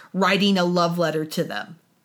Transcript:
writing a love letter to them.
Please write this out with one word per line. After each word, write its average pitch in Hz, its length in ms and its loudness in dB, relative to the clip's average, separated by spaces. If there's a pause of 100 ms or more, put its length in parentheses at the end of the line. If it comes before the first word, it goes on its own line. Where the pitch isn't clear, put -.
(120)
writing 190 460 2
a 180 60 2
love 175 340 2
letter 156 260 -2
to 156 200 -4
them. - 340 -10 (260)